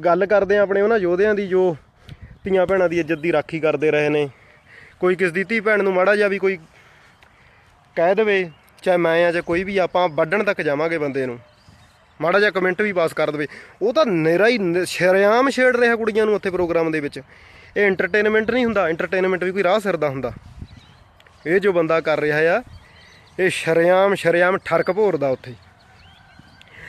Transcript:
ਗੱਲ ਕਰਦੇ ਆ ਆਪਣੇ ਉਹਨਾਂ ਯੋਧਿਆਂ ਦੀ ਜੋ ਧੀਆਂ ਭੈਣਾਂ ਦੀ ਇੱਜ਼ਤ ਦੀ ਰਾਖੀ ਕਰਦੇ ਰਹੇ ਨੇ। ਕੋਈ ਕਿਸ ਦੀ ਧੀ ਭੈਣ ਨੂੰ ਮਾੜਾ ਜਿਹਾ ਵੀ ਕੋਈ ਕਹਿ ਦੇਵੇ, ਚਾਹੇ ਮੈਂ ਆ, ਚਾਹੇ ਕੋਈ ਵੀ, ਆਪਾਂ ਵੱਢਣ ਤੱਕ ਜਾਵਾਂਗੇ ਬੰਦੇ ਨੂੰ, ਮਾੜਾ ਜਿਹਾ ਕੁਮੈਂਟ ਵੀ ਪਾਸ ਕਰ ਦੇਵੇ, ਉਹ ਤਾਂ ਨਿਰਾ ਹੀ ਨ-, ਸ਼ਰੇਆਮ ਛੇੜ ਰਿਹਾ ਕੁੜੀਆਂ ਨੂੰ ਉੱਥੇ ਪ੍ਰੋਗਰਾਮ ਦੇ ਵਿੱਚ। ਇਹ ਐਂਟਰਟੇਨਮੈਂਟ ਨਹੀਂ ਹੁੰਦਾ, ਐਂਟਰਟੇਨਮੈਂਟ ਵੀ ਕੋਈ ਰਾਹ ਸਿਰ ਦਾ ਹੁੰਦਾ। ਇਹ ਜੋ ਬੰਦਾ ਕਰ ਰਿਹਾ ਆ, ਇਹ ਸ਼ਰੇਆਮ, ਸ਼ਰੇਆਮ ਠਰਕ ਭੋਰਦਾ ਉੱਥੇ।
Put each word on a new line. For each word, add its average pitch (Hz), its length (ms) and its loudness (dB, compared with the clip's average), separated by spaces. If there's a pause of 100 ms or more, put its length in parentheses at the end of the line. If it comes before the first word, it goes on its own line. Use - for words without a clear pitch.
ਗੱਲ 175 200 2
ਕਰਦੇ 196 320 2
ਆ 208 40 4
ਆਪਣੇ 196 200 0
ਉਹਨਾਂ 220 180 2
ਯੋਧਿਆਂ 190 360 0
ਦੀ 202 120 -4
ਜੋ 185 300 0 (680)
ਧੀਆਂ 190 220 0
ਭੈਣਾਂ 180 240 2
ਦੀ 170 100 -2
ਇੱਜ਼ਤ 160 180 -2
ਦੀ 160 140 -2
ਰਾਖੀ 156 280 -2
ਕਰਦੇ 151 320 0
ਰਹੇ 147 180 0
ਨੇ। 147 200 0 (680)
ਕੋਈ 185 160 2
ਕਿਸ 175 160 -2
ਦੀ 185 120 -4
ਧੀ 220 160 -4
ਭੈਣ 202 240 0
ਨੂੰ 190 100 0
ਮਾੜਾ 185 220 4
ਜਿਹਾ 208 120 0
ਵੀ 196 100 -2
ਕੋਈ 190 200 -2 (1400)
ਕਹਿ 175 200 2
ਦੇਵੇ, 196 360 0 (320)
ਚਾਹੇ 180 140 2
ਮੈਂ 170 280 2
ਆ, 170 60 2
ਚਾਹੇ 170 100 -2
ਕੋਈ 170 220 -2
ਵੀ, 196 140 -4
ਆਪਾਂ 180 320 0
ਵੱਢਣ 160 340 -2
ਤੱਕ 196 180 -2
ਜਾਵਾਂਗੇ 156 360 -2
ਬੰਦੇ 139 280 -4
ਨੂੰ, 123 140 -8 (840)
ਮਾੜਾ 175 180 2
ਜਿਹਾ 208 120 2
ਕੁਮੈਂਟ 185 300 -2
ਵੀ 208 120 -2
ਪਾਸ 165 200 0
ਕਰ 151 180 -2
ਦੇਵੇ, 147 160 -6 (340)
ਉਹ 220 120 0
ਤਾਂ 311 120 2
ਨਿਰਾ 170 420 2
ਹੀ 247 100 2
ਨ-, 180 260 -2
ਸ਼ਰੇਆਮ 202 680 2
ਛੇੜ 254 280 0
ਰਿਹਾ 240 180 2
ਕੁੜੀਆਂ 220 300 0
ਨੂੰ 214 100 0
ਉੱਥੇ 196 140 -4
ਪ੍ਰੋਗਰਾਮ 165 420 0
ਦੇ 156 80 -2
ਵਿੱਚ। 143 220 -8 (560)
ਇਹ 202 80 2
ਐਂਟਰਟੇਨਮੈਂਟ 208 680 0
ਨਹੀਂ 247 140 0
ਹੁੰਦਾ, 202 220 0
ਐਂਟਰਟੇਨਮੈਂਟ 180 560 -2
ਵੀ 185 80 -4
ਕੋਈ 190 120 -2
ਰਾਹ 185 160 2
ਸਿਰ 190 180 -4
ਦਾ 151 120 0
ਹੁੰਦਾ। 131 220 -6 (1160)
ਇਹ 175 120 2
ਜੋ 196 140 0
ਬੰਦਾ 165 280 0
ਕਰ 151 180 0
ਰਿਹਾ 151 380 0
ਆ, 247 60 -4 (760)
ਇਹ 185 100 2
ਸ਼ਰੇਆਮ, 180 640 2
ਸ਼ਰੇਆਮ 175 420 0
ਠਰਕ 165 340 -2
ਭੋਰਦਾ 175 380 0
ਉੱਥੇ। 127 240 -6 (1400)